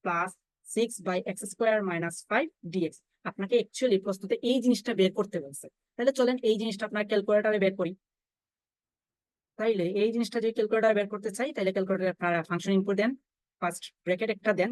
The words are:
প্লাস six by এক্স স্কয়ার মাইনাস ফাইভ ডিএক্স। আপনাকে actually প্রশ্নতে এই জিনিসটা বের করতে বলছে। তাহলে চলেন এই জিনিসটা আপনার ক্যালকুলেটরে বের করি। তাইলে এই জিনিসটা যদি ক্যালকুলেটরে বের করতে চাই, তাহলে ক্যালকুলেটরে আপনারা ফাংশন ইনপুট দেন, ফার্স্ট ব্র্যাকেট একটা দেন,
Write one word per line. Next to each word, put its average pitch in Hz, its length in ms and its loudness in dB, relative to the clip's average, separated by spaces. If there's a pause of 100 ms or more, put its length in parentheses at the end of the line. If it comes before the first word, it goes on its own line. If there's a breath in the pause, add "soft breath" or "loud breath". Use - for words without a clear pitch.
প্লাস 180 280 -2 (440)
six 233 140 2 (180)
by 180 120 0 (120)
এক্স 185 120 -10 (100)
স্কয়ার 220 260 2 (120)
মাইনাস 170 260 -4 (140)
ফাইভ 262 160 2 (260)
ডিএক্স। 170 260 -2 (320)
আপনাকে 196 320 -4
actually 240 420 0
প্রশ্নতে 196 300 -4 (160)
এই 262 140 2
জিনিসটা 240 360 2
বের 190 180 4
করতে 196 260 -4
বলছে। 139 220 -14 (280)
তাহলে 247 240 2
চলেন 254 180 4 (120)
এই 220 120 4
জিনিসটা 220 280 -4
আপনার 208 220 -2
ক্যালকুলেটরে 208 540 2
বের 196 160 2
করি। 175 120 -2 (1700)
তাইলে 214 280 2 (160)
এই 220 120 2
জিনিসটা 233 280 -2
যদি 226 140 0
ক্যালকুলেটরে 220 420 2
বের 202 160 -2
করতে 208 220 -6
চাই, 262 180 -4
তাহলে 190 200 0
ক্যালকুলেটরে 190 420 0
আপনারা 175 220 0 (100)
ফাংশন 180 300 0
ইনপুট 196 220 2
দেন, 220 100 2 (500)
ফার্স্ট - 240 -4 (200)
ব্র্যাকেট 185 320 0
একটা 214 240 0
দেন, 196 120 2